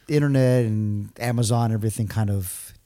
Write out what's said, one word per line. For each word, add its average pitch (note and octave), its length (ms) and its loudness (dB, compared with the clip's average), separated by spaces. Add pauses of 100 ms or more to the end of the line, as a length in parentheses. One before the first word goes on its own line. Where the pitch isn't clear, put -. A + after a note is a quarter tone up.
internet C3 580 2
and G#2 540 -2
Amazon, A#2 520 0
everything A2 360 -2
kind G#2 240 -2
of, G2 420 -6 (120)